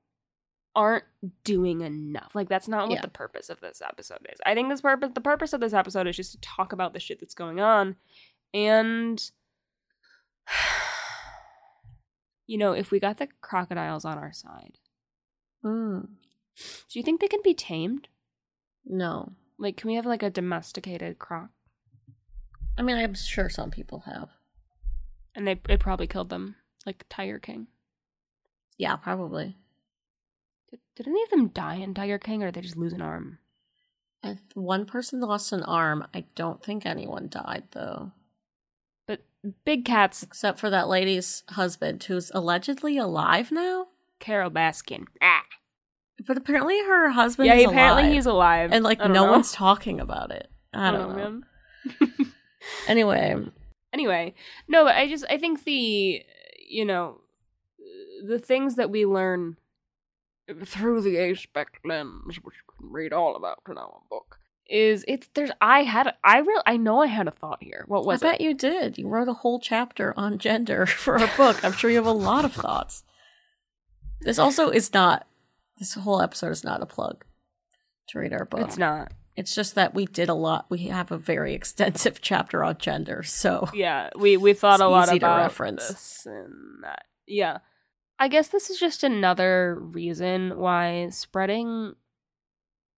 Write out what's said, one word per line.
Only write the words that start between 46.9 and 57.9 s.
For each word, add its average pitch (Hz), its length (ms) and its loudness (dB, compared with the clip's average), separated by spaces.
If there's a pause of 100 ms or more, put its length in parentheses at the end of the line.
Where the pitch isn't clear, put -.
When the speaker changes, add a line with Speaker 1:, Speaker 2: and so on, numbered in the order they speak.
Speaker 2:
husband 240 380 4
Speaker 1:
Yeah, 233 80 12
Speaker 2:
is 247 100 10
Speaker 1:
apparently 262 380 8
Speaker 2:
alive. 294 100 6
Speaker 1:
he's 277 120 2
alive. 170 460 4
Speaker 2:
And, 226 100 6
like, 220 180 2
Speaker 1:
I 208 40 0
don't 196 80 6
Speaker 2:
no 190 140 8
Speaker 1:
know. 196 60 6
Speaker 2:
one's 240 200 6
talking 202 480 2
about - 300 -8
it. - 200 -14 (220)
I 196 160 -2
Speaker 1:
I - 20 2
Speaker 2:
don't 185 180 -2
Speaker 1:
don't 190 100 -8
Speaker 2:
know. 202 100 -6
Speaker 1:
know, 226 140 -12 (580)
man. - 320 0
<laughs> - 0 - (560)
Speaker 2:
Anyway. 214 480 4 (560)
Speaker 1:
Anyway. 190 420 -2 (320)
No, 320 180 8
but 277 120 6
I 277 120 4
just, 302 220 -6
I 294 80 0
think 311 240 -2
the, 214 580 0 (480)
you 214 160 -4
know, 175 360 -4 (1080)